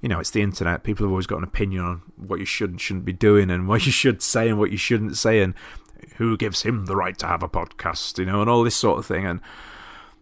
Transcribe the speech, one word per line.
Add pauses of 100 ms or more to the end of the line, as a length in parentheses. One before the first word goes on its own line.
you
know,
it's
the
internet.
People
have
always
got
an
opinion
on (160)
what
you
should
and
shouldn't
be
doing
and
what
you
should
say
and
what
you
shouldn't
say
and (640)
who
gives
him
the
right
to
have
a
podcast,
you
know,
and
all
this
sort
of
thing.
And (800)